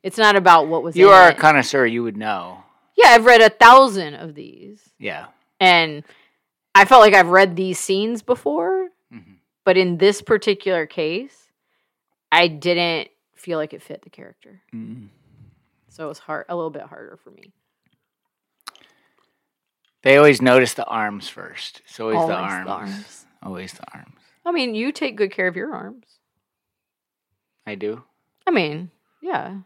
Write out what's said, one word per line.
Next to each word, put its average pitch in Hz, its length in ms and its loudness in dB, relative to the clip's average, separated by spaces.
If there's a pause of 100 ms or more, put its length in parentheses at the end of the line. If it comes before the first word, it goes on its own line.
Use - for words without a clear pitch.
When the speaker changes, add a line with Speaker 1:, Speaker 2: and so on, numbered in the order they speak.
Speaker 1:
it's 185 140 -12
not 214 180 2
about 170 320 4
what 160 160 -6
was 160 140 -8
Speaker 2:
You 190 120 6
Speaker 1:
in 196 40 10
Speaker 2:
are 180 160 10
Speaker 1:
it. 156 80 -2
Speaker 2:
a - 20 -16
connoisseur. 139 460 0
You 117 180 -6
would 107 140 -10
know. 92 460 -10 (340)
Speaker 1:
Yeah, 427 120 6
I've 226 160 4
read 240 160 6
a 214 80 6
thousand 226 680 4
of 156 200 -20
these. 202 460 -20 (180)
Speaker 2:
Yeah. 80 280 -14 (340)
Speaker 1:
And 165 420 0 (720)
I 196 120 4
felt 254 160 6
like 214 120 6
I've 180 160 4
read 185 260 2
these 185 240 -8
scenes 214 440 -6
before. 302 500 -6 (920)
But 185 120 0
in 180 200 -4
this 202 240 -2
particular 196 640 -6
case, 175 600 -12 (840)
I 170 160 2
didn't 170 640 -6 (260)
feel 170 220 -12
like 156 160 -10
it - 80 -20
fit - 220 -20
the 175 60 -20
character. - 520 -20 (120)
Speaker 2:
Mm. 113 360 -20 (800)
Speaker 1:
So 160 160 -20
it - 20 -14
was 156 120 -18
hard, - 300 -14
a 175 60 -12
little 165 160 -10
bit 143 120 -18
harder - 400 -20
for - 80 -20
me. - 200 -20 (2500)
Speaker 2:
They 139 140 4
always 143 240 4
notice 127 340 2
the 120 100 -10
arms 107 420 -10
first. - 580 -20
It's - 140 -20
always 113 160 -6
the 170 60 -4
Speaker 1:
Always 110 160 -6
the - 0 -
Speaker 2:
arms. 92 320 -10
Speaker 1:
arms. 98 560 -16 (160)
Speaker 2:
Always 92 320 -18
the - 100 -20 (100)
arms. - 260 -20 (260)
Speaker 1:
I 339 60 -8
mean, 254 240 -8
you 247 160 -8
take 262 240 -12
good 202 160 -6
care 185 160 -6
of 170 80 -8
your 294 180 -14
arms. 226 320 -18 (1600)
Speaker 2:
I 107 100 -16
do? 104 280 -12 (420)
Speaker 1:
I 370 60 -6
mean, 170 400 -6 (300)
yeah. 302 440 -12